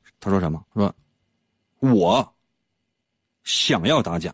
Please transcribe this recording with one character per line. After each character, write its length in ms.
他 120
说 100
什 100
么？ 220
说 180
：“我 460
想 420
要 160
打 160
假， 160